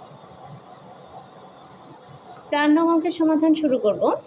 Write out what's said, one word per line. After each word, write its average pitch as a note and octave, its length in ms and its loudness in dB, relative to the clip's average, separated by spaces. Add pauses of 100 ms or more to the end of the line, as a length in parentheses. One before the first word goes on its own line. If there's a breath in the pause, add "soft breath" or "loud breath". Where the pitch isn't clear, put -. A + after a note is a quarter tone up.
(2500)
চার D4 220 2
নং E4 180 4
অঙ্কের E4+ 220 2
সমাধান D#4+ 440 2
শুরু D4 240 0
করব। G#3 380 0 (100)